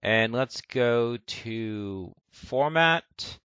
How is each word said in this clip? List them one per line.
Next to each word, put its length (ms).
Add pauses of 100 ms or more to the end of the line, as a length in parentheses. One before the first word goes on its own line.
And 320
let's 260
go 560
to 960 (160)
format. 1080 (140)